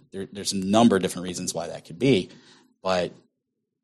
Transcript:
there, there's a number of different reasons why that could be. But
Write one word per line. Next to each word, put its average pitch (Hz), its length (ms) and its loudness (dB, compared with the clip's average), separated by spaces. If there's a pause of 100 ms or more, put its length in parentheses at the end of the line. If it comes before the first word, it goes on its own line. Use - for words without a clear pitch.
(120)
there, 95 200 -10
there's 98 200 -8
a 101 40 -2
number 101 400 4
of 90 60 2
different 90 240 -4
reasons 87 280 -8
why 82 140 -6
that 80 160 -14
could 82 140 -16
be. 113 320 2 (520)
But 90 300 -2 (720)